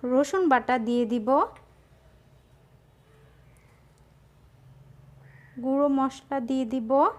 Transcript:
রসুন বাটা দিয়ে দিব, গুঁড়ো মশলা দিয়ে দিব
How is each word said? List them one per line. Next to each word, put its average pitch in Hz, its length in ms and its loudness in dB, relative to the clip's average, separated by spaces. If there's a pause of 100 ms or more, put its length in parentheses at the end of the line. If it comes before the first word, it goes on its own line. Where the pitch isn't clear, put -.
(140)
রসুন 285 380 2
বাটা 254 240 2 (120)
দিয়ে 240 240 0
দিব, 233 180 -4 (4000)
গুঁড়ো 277 240 2 (100)
মশলা 269 400 -4 (120)
দিয়ে 262 240 -2
দিব 240 180 -4 (280)